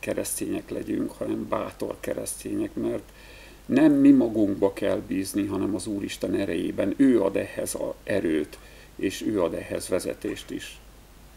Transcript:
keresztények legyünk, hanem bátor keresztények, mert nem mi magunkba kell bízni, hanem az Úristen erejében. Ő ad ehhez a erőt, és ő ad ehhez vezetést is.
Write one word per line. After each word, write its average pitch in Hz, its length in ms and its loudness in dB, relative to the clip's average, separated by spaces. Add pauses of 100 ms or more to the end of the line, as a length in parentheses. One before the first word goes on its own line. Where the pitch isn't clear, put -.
keresztények 101 720 -6
legyünk, 107 420 -4
hanem 110 380 -6
bátor 107 500 -6
keresztények, - 720 -6
mert 113 360 -6 (560)
nem 147 280 6
mi 139 180 8
magunkba 107 600 4
kell 98 340 -2
bízni, 98 380 -2
hanem 98 300 -2
az 92 120 -8
Úristen 101 480 -4
erejében. 95 640 -2
Ő 131 240 6
ad 95 140 2
ehhez - 400 -4
a - 280 -4
erőt, 80 540 0 (380)
és - 260 -4
ő 107 200 0
ad 82 120 0
ehhez 87 340 -6
vezetést - 640 -4
is. - 300 -12 (580)